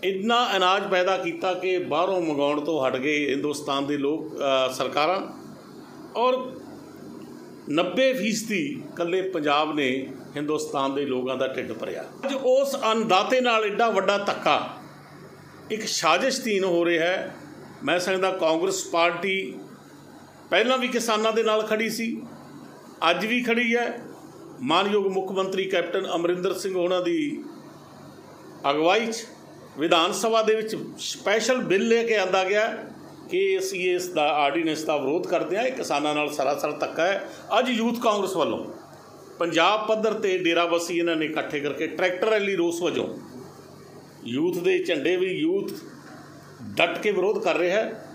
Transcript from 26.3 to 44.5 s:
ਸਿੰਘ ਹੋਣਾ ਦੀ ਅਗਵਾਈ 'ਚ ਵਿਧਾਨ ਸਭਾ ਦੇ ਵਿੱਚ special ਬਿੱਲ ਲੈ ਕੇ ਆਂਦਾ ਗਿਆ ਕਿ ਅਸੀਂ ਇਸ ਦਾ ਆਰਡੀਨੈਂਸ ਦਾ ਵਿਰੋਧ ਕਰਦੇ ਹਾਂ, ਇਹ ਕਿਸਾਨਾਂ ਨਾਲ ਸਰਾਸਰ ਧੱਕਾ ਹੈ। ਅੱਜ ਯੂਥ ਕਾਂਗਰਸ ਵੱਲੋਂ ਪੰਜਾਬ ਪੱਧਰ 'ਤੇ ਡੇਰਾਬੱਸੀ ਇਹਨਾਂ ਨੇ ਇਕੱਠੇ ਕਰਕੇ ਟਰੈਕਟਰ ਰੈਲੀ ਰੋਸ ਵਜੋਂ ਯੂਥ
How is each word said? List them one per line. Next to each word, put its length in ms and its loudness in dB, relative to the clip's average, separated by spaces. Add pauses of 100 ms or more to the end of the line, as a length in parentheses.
ਸਿੰਘ 220 -4
ਹੋਣਾ 240 2
ਦੀ 440 -2 (1300)
ਅਗਵਾਈ 360 4
'ਚ 200 -6 (520)
ਵਿਧਾਨ 360 4
ਸਭਾ 280 2
ਦੇ 140 4
ਵਿੱਚ 200 -4 (240)
special 580 0
ਬਿੱਲ 300 2
ਲੈ 160 4
ਕੇ 140 2
ਆਂਦਾ 260 4
ਗਿਆ 340 2 (520)
ਕਿ 300 2
ਅਸੀਂ 360 0
ਇਸ 120 -2
ਦਾ 160 0
ਆਰਡੀਨੈਂਸ 600 2
ਦਾ 140 0
ਵਿਰੋਧ 300 0
ਕਰਦੇ 300 0
ਹਾਂ, 60 0
ਇਹ 80 0
ਕਿਸਾਨਾਂ 440 0
ਨਾਲ 180 0
ਸਰਾਸਰ 380 0
ਧੱਕਾ 320 -2
ਹੈ। 260 0 (300)
ਅੱਜ 100 2
ਯੂਥ 300 0
ਕਾਂਗਰਸ 360 2
ਵੱਲੋਂ 300 0 (760)
ਪੰਜਾਬ 480 4
ਪੱਧਰ 260 2
'ਤੇ 240 0
ਡੇਰਾਬੱਸੀ 640 2
ਇਹਨਾਂ 160 0
ਨੇ 100 0
ਇਕੱਠੇ 340 -4
ਕਰਕੇ 280 -2
ਟਰੈਕਟਰ 400 0
ਰੈਲੀ 280 2
ਰੋਸ 260 0
ਵਜੋਂ 260 0 (1160)
ਯੂਥ 320 -2